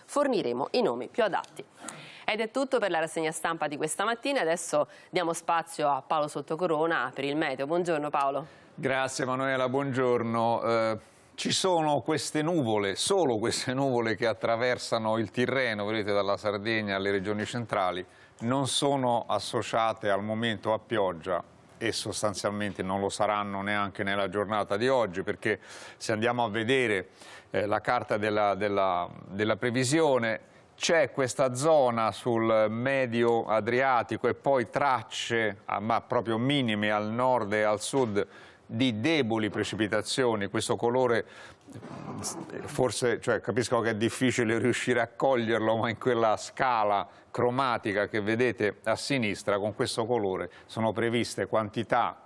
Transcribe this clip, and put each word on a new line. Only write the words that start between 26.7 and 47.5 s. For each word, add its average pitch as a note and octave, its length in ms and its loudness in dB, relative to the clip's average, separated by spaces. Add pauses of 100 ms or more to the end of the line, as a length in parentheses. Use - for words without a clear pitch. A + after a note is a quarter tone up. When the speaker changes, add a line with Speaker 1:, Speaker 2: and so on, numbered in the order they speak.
Speaker 2:
eh, G2+ 160 0
la G#2 160 0
carta A#2+ 340 0
della, G#2 400 2
della, F#2+ 540 0 (180)
della G#2 300 0
previsione, B2+ 920 2 (240)
c'è D#3+ 360 4
questa C3 440 0
zona B2 580 4
sul A2+ 560 2
medio A#2 760 2
Adriatico A#2 840 2
e A2 40 0
poi C3+ 360 0
tracce, A#2 960 0
ah, G2+ 160 -2
ma A2 180 2
proprio A#2 380 0
minime A#2 520 0
al G#2+ 220 0
nord A#2+ 400 2
e G#2+ 120 2
al G#2+ 180 2
sud, A2 440 0 (400)
di A#2 360 0
deboli A2+ 480 2
precipitazioni. G#2+ 1000 0
Questo A2 300 -2
colore, A#2+ 480 2 (1400)
forse, A#2+ 560 0
cioè, A2 220 0
capisco A#2 400 0
che A2 80 0
è A2+ 60 0
difficile A2+ 640 0
riuscire A#2+ 440 2
a A#2 60 0
coglierlo, A2+ 680 0
ma A2+ 140 0
in A2+ 80 -4
quella A2+ 400 2
scala G#2+ 720 0 (260)
cromatica A#2+ 720 0